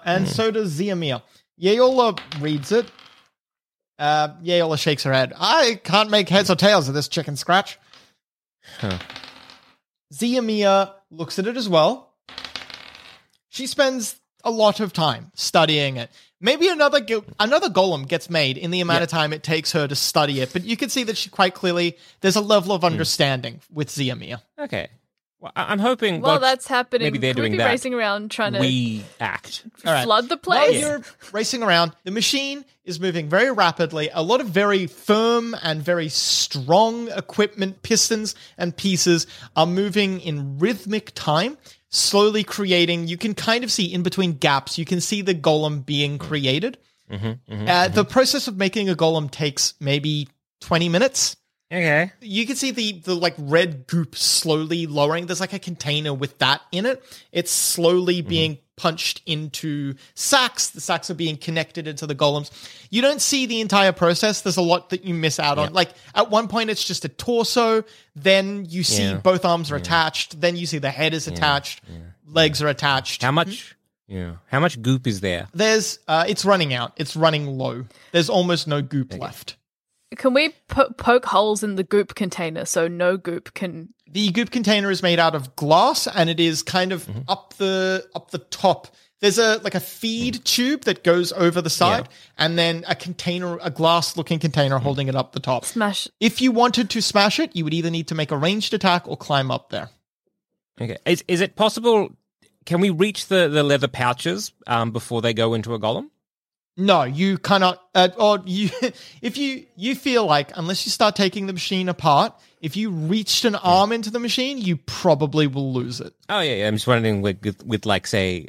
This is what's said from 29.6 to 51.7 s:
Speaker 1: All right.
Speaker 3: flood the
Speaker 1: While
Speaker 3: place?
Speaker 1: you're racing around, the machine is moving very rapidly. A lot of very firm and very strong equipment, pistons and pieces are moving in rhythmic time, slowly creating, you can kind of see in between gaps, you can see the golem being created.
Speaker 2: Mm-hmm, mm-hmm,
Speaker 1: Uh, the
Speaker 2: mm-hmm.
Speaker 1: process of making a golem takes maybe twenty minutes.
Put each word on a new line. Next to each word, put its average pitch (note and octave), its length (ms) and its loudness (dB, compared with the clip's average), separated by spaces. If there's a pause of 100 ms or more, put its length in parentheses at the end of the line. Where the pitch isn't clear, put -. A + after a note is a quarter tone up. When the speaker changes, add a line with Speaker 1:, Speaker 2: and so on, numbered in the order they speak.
Speaker 1:
All E3 80 2
right. C3+ 100 2
Speaker 3:
flood A#3 260 0
the E4 140 -4
Speaker 1:
While C4+ 220 2
Speaker 3:
place? C4+ 160 4
Speaker 1:
you're D4 200 -4 (320)
racing A3 300 -4
around, E3+ 280 4 (140)
the F#3 60 -8
machine C#4 520 -2 (220)
is F3 160 -10
moving E3+ 280 -4
very G#3+ 220 2
rapidly. E3 600 0
A E3 100 -2
lot A3 180 2
of B3 60 -6
very G3 400 2
firm A#3 720 0
and D#3 200 -4
very E3 280 -2
strong G#3+ 1000 0
equipment, G3+ 760 -4
pistons G#3+ 520 0 (220)
and F3 180 -4
pieces F3 520 0 (300)
are D#3 100 6
moving F#3+ 540 -2
in C#3+ 380 -8
rhythmic G#3 560 -2
time, F3+ 420 -2 (340)
slowly G#3 520 2
creating, F3 640 0
you E3+ 100 -6
can G#3+ 160 -4
kind A3+ 300 -2
of A#3 80 -4
see - 140 0
in F3+ 180 -2
between F3+ 300 0
gaps, C#3 440 0
you E3 80 -4
can F3+ 140 -2
see G3+ 220 -4
the F#3+ 120 0
golem D3+ 520 0
being C#3+ 340 -2
created. D3+ 580 -2 (320)
Speaker 2:
Mm-hmm, G2+ 160 -8 (280)
mm-hmm, G#2 140 -6
Speaker 1:
Uh, F3+ 200 4
the G#3 160 2
Speaker 2:
mm-hmm. G3 80 -4
Speaker 1:
process C4 380 2
of G3+ 80 -10
making G3 320 0
a F3+ 60 0
golem D#3+ 360 0
takes - 480 -4
maybe D3 480 -2 (320)
twenty E3+ 300 0
minutes. G#3+ 480 0 (340)